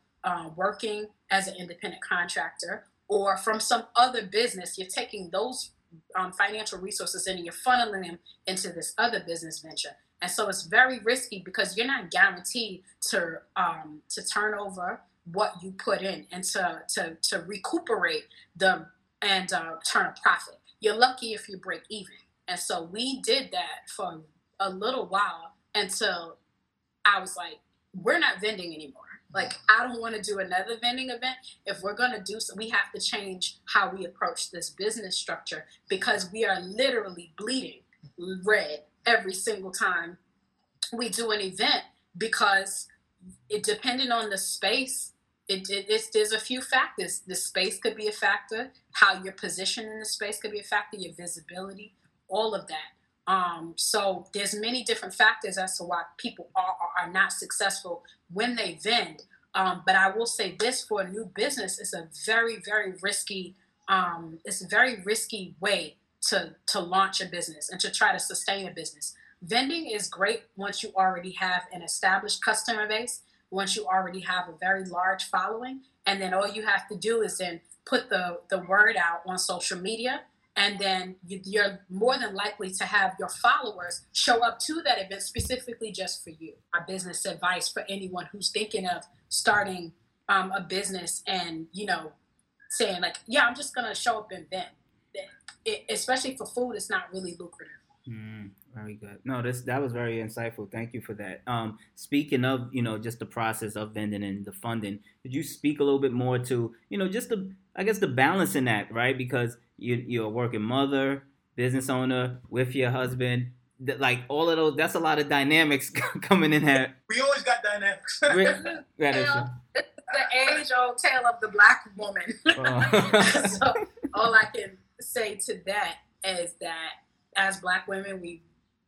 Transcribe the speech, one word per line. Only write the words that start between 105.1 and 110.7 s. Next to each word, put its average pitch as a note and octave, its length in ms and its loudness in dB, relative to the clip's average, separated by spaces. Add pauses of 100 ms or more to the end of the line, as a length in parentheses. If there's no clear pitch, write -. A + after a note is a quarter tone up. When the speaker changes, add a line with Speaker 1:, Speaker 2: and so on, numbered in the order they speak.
Speaker 2:
could B2+ 140 -10
you D#3 80 -2
speak D3 360 -2
a C#3+ 40 2
little C#3 160 6
bit C3 140 2
more B2 260 2
to, A#2+ 340 -2 (160)
you G3+ 80 -4
know, F#3+ 120 2
just G#3+ 200 -4
the, F#3+ 240 -4 (220)
I F#3 80 -2
guess, G3+ 160 2
the F#3+ 80 4
balancing C#3+ 600 4
act, G#2+ 260 2
right? B2 240 2
Because B2 400 -2 (200)
you, A#2+ 300 -2
you're A#2 180 0
a G#2+ 40 -2
working A2+ 340 0
mother, C3+ 600 2 (300)